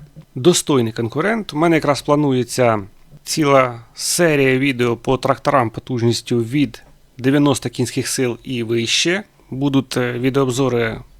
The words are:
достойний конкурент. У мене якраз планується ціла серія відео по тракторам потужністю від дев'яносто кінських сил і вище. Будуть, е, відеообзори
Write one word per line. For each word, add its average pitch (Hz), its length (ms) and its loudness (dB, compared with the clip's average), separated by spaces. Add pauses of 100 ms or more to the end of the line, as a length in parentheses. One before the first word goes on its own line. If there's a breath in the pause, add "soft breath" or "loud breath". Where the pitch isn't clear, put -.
(360)
достойний 131 580 2
конкурент. 170 600 -4
У 147 40 -6
мене 165 180 4
якраз 139 260 0
планується 127 760 0 (440)
ціла 131 560 2 (140)
серія 143 640 2
відео 123 400 0
по 131 200 -2
тракторам 131 520 0
потужністю 117 680 -2
від 117 460 -2 (340)
дев'яносто 135 520 2
кінських 123 380 -4
сил 123 360 -2
і 120 200 -6
вище. 117 600 -2 (260)
Будуть, 135 480 0
е, 123 160 -2
відеообзори 123 880 0 (180)